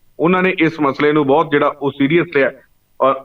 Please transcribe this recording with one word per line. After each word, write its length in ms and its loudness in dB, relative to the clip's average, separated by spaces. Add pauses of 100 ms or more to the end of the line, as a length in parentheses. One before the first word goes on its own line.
(200)
ਉਹਨਾਂ 240 0
ਨੇ 160 0
ਇਸ 200 0
ਮਸਲੇ 320 0
ਨੂੰ 160 0
ਬਹੁਤ 240 2
ਜਿਹੜਾ 160 2 (140)
ਉਹ 100 -4
ਸੀਰੀਅਸ 440 0
ਲਿਆ 160 2 (500)
ਔਰ 240 2